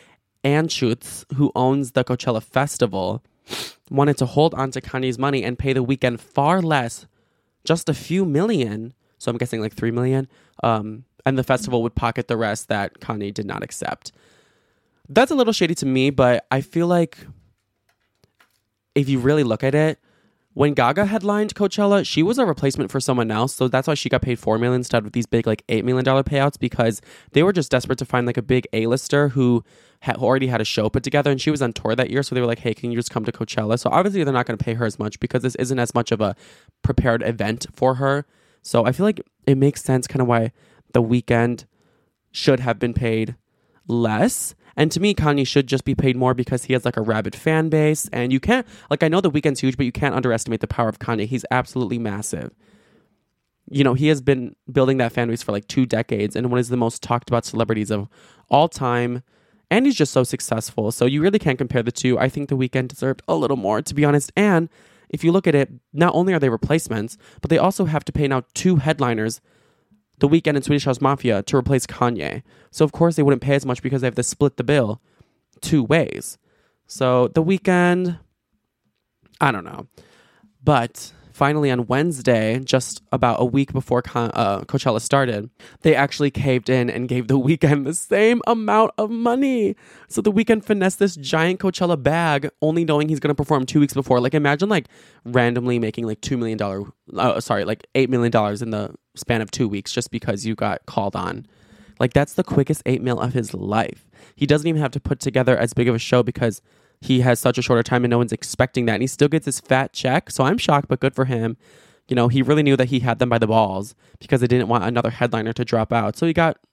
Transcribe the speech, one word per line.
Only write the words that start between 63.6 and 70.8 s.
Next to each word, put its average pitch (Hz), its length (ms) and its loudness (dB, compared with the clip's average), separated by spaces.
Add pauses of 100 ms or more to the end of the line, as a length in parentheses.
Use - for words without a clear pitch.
to - 140 -8
be 147 80 2
honest. 143 320 2
And 180 320 2 (420)
if - 140 -8
you 165 80 4
look 185 160 2
at 151 80 2
it, 139 160 2 (220)
not 165 200 2
only 180 200 2
are 165 60 2
they 135 100 2
replacements, 120 680 -2 (220)
but - 100 -6
they 165 80 4
also 190 280 2
have 156 200 -2
to - 60 -10
pay 147 160 0
now 131 160 0 (100)
two 185 240 2
headliners, 127 640 -2 (800)
The 143 100 4
Weeknd 156 260 2
and 139 80 -2
Swedish 143 220 0